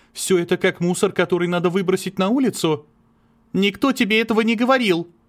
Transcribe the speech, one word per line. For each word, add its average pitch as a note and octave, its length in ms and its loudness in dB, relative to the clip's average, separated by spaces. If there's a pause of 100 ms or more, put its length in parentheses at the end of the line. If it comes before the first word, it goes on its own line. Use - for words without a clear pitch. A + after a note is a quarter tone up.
(120)
всё - 260 0
это F3 180 0
как F3+ 240 -2
мусор, F3+ 320 0
который F3 360 0
надо F3 220 0
выбросить F#3 480 -2
на F#3+ 100 0
улицу? G#3 580 0 (680)
Никто G3+ 400 0
тебе A3 280 2
этого A3+ 220 0
не A3+ 140 2
говорил! A3+ 520 0 (200)